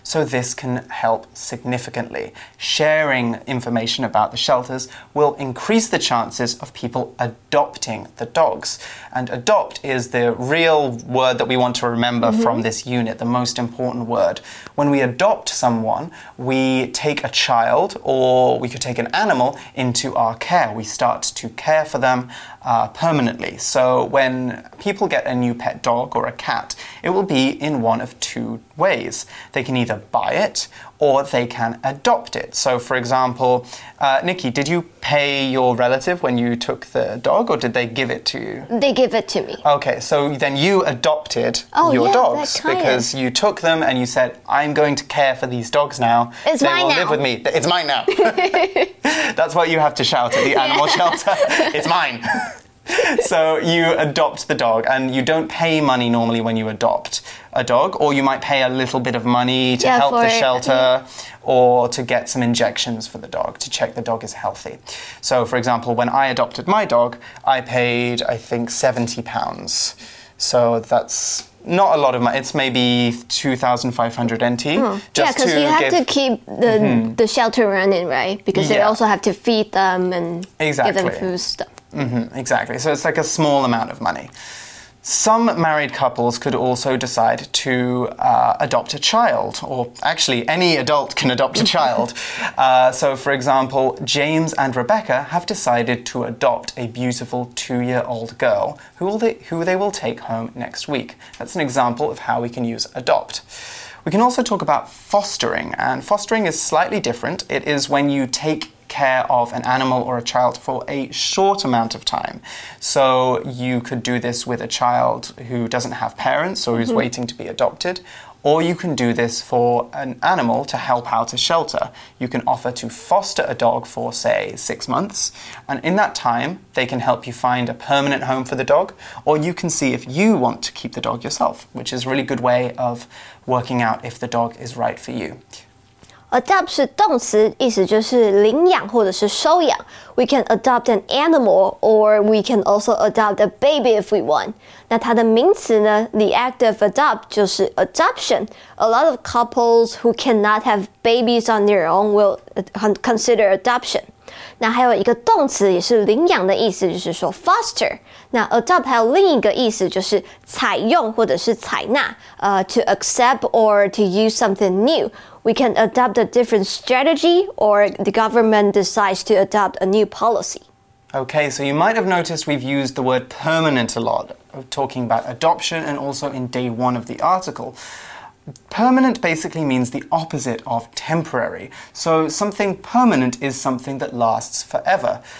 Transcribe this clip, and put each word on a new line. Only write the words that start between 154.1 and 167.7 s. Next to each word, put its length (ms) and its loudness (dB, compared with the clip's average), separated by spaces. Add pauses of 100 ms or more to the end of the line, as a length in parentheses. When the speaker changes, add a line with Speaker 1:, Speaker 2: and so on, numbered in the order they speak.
Speaker 2:
那 120 0
还 120 2
有 100 6
一 100 2
个 120 4
动 340 4
词 240 2
也 80 2
是 240 2
领 240 4
养 180 2
的 80 4
意 160 2
思， 220 -2
就 60 -4
是 120 -4
说 220 -2
foster。 680 0 (320)
那 160 2
adopt 360 2
还 120 0
有 180 4
另 180 6
一 80 4
个 100 4
意 200 2
思 180 -2
就 140 -2
是 200 0 (220)
采 320 -2
用 340 2
或 140 2
者 140 2
是 160 0
采 320 -6
纳， 280 0 (220)
呃， 280 0
to 180 0
accept 580 2 (120)
or 380 6
to 120 0
use 340 2
something 480 2
new. 260 2 (340)
We 100 2
can 220 2
adopt 420 2
a 80 4
different 400 2
strategy, 920 2
or 340 4